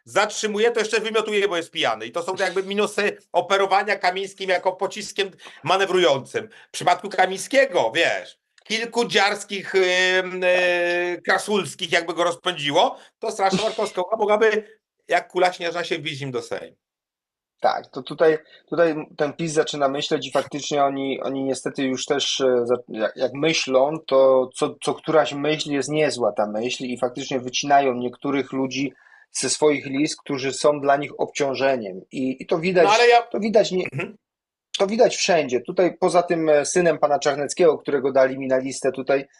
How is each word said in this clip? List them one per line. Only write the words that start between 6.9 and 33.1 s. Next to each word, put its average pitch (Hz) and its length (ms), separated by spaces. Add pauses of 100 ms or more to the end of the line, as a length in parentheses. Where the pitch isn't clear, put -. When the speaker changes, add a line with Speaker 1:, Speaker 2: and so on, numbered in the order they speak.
Speaker 1:
Kamińskiego, 185 840
wiesz, 120 440 (260)
kilku 233 400
dziarskich, 196 720
ym, 185 680
e, 175 800
krasulskich 185 680
jakby 170 220
go 170 100
rozpędziło, 170 720 (220)
to 220 120
Strasza 196 320
Markowska 214 400 (160)
mogłaby 208 600 (300)
jak 175 200
kula 180 240
śnieżna 175 320
się 170 140
wbić 147 220
nim 139 100
do 120 120
Sejmu. 82 340 (840)
Speaker 2:
Tak, - 300
to 135 120
tutaj, 156 360 (300)
tutaj 160 260 (220)
ten 147 160
pis 165 200
zaczyna 147 360
myśleć 143 380
i 131 60
faktycznie 143 520
oni, 139 360
oni 135 240
niestety 135 380
już 131 240
też, 139 340
e, 127 260
za-, 123 100 (120)
jak, 107 280
jak 127 180
myślą, 143 580 (140)
to 131 500
co, 135 180 (100)
co 139 100
któraś 151 380
myśl 147 400
jest 139 160
niezła 123 440
ta 104 140
myśl 117 380
i 123 140
faktycznie 131 420
wycinają 139 540
niektórych 131 580
ludzi 131 400 (400)
ze - 180
swoich 143 360
list, 143 340
którzy 135 320
są 147 280
dla 139 160
nich 143 240
obciążeniem. 131 800 (120)
I, 131 300
i - 40
to 175 120
widać, 180 280
Speaker 1:
No, 202 60
ale 240 160
ja 240 140